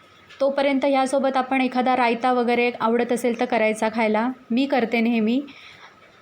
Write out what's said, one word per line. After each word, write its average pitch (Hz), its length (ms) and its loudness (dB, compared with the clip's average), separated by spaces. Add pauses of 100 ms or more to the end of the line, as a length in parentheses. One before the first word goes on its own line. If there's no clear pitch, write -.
(300)
तोपर्यंत 277 560 0
ह्यासोबत 269 520 2
आपण 262 240 0
एखादा 254 340 0
रायता 247 380 0
वगैरे 240 460 2
आवडत 233 320 0
असेल 233 280 -2
तर 247 60 0
करायचा 220 500 0
खायला, 220 320 0 (240)
मी 254 140 0
करते 240 360 0
नेहमी. 233 380 0 (840)